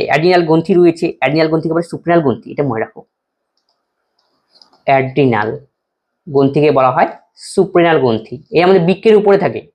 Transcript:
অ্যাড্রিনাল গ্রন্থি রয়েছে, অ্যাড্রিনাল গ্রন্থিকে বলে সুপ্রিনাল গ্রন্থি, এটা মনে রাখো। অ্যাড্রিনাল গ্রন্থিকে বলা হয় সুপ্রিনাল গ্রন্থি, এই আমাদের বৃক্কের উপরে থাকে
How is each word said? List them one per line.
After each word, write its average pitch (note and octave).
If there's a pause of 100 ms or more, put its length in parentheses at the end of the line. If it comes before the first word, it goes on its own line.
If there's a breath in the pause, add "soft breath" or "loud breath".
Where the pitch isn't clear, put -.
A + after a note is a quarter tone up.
অ্যাড্রিনাল E3+
গ্রন্থি D#3+
রয়েছে, E3+
অ্যাড্রিনাল D3+
গ্রন্থিকে D#3+
বলে E3+
সুপ্রিনাল E3+
গ্রন্থি, C3
এটা -
মনে A#2
রাখো। - (1800)
অ্যাড্রিনাল C3 (640)
গ্রন্থিকে C#3
বলা C3
হয় D#3+ (280)
সুপ্রিনাল E3+
গ্রন্থি, A#2
এই D#3+
আমাদের F#3
বৃক্কের F#3+
উপরে G3+
থাকে A#2 (140)